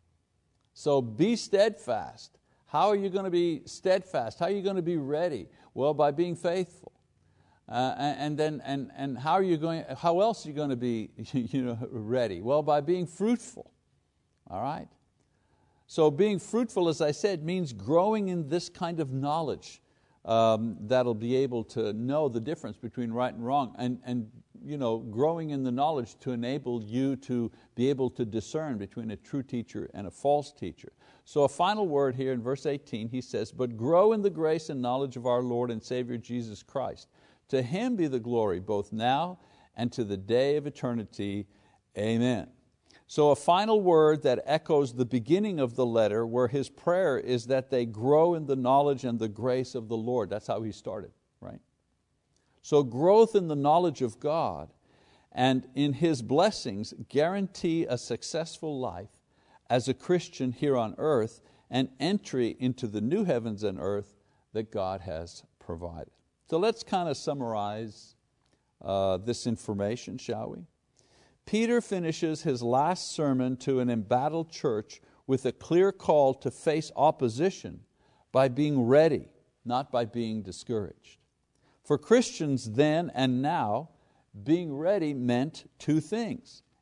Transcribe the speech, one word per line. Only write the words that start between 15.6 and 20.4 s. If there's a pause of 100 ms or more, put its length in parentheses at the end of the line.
So
being
fruitful,
as
I
said,
means
growing
in
this
kind
of
knowledge, (420)
um,